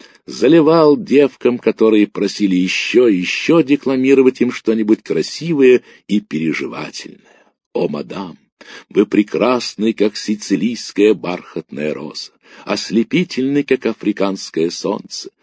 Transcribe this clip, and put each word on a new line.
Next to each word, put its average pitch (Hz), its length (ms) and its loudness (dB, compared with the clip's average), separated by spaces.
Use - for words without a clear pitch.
Заливал 151 720 4
девкам, 123 640 0
которые 107 480 2
просили 98 500 -2
еще 107 500 2
и 101 100 4
еще, 156 460 0
декламировать 131 760 2
им 123 120 2
что-нибудь 110 500 0
красивое 135 800 2
и 104 120 0
переживательное. - 1300 -8
О, - 140 -2
мадам, 90 500 -10
вы 104 160 2
прекрасны, 110 880 0
как 101 240 -2
сицилийская 107 960 -2
бархатная 78 800 -6
роза, - 380 -12
ослепительны, 135 1000 -2
как 131 220 -2
африканское 98 840 -2
солнце, - 600 -8